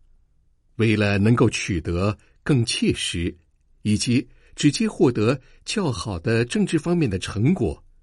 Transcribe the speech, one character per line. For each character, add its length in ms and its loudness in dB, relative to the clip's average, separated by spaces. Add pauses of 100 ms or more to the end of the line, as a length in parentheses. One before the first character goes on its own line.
(760)
为 200 2
了 220 2
能 180 4
够 140 4
取 320 -4
得 360 -2 (260)
更 220 2
切 280 -2
实 440 -6 (460)
以 140 2
及 300 0 (280)
直 160 2
接 180 -2
获 220 2
得 280 0 (240)
较 280 -4
好 280 -6
的 260 0
政 200 -2
治 140 0
方 180 0
面 120 2
的 100 -2
成 340 0
果， 300 -4 (200)